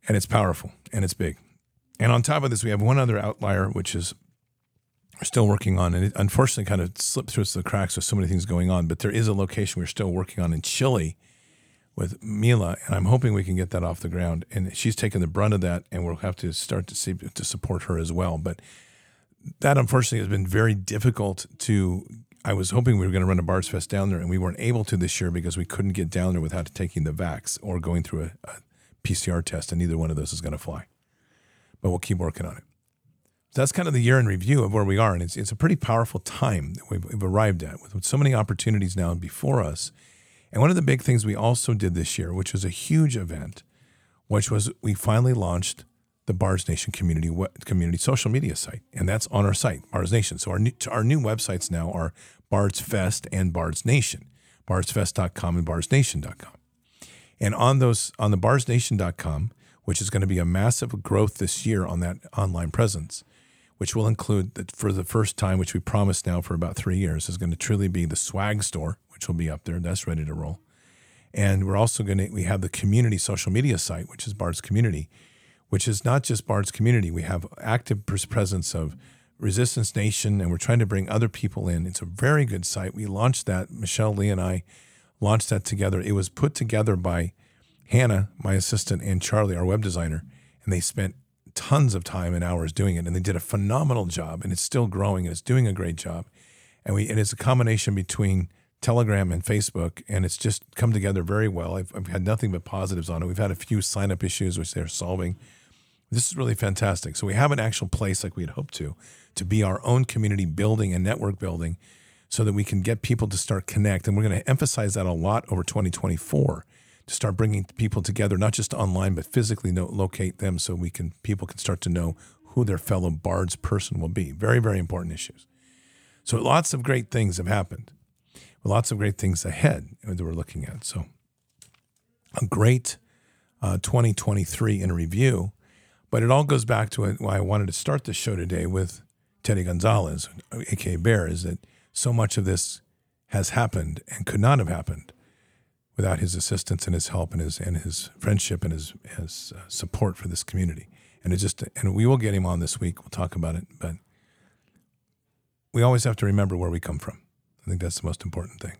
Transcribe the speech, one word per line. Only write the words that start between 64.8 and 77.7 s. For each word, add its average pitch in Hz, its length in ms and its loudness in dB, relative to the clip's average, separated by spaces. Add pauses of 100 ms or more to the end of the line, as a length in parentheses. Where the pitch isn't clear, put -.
the 92 120 -2
first 110 320 0
time, 92 220 2
which 92 160 -2
we 92 60 0
promised 98 460 0
now 87 140 0
for 87 140 -6
about 85 220 -2
three 92 220 0
years, 80 300 -2
is 90 100 -6
gonna 87 180 -2
truly 101 320 0
be 90 160 0
the 82 120 -4
swag 101 460 -2
store, 78 360 -4 (100)
which - 180 -14
will - 80 -2
be 82 160 0
up 78 140 -8
there. 85 160 -4
That's 87 260 -2
ready 80 180 -2
to 76 100 -6
roll. 78 260 -6 (760)
And 95 320 2
we're 95 100 0
also 113 280 2
gonna, 98 260 0
we 95 140 -4
have 98 160 0
the 95 80 -4
community 107 500 2
social 92 320 -2
media 113 280 2
site, 85 300 -6
which - 180 -12
is 101 80 -8
Bards 85 260 -4
Community, 101 480 0 (600)
which 98 200 0
is 104 160 -2
not 127 180 4
just - 240 -2
Bards 101 240 0
Community. 110 400 4
We 85 120 -4
have 85 240 -4 (140)
active 110 460 -2